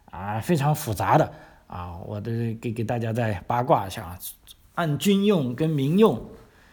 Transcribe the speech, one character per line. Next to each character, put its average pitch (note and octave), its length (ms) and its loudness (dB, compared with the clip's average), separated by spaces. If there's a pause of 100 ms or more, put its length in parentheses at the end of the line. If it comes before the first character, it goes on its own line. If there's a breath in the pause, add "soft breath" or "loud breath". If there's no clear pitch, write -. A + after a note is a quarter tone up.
(120)
啊， G2+ 260 -6
非 E3+ 160 0
常 D3 180 2
复 A#2+ 220 -4
杂 G#2 240 4
的 - 140 2 (340 loud breath)
啊， F2 400 -12
我 G#2+ 140 -8
得 A#2 340 -4
给， A#2 160 -8
给 A2 140 -4
大 A#2+ 120 -2
家 A#2 160 -4
再 A2 220 0 (140)
八 A#2+ 120 0
卦 B2 280 2
一 - 20 -10
下 G2 140 -10
啊。 F2+ 140 -12 (580)
按 D#3 220 0
军 G3 260 4
用 D#3+ 280 2
跟 D#3+ 160 -2
民 D3+ 300 2
用 F3+ 260 6 (480 loud breath)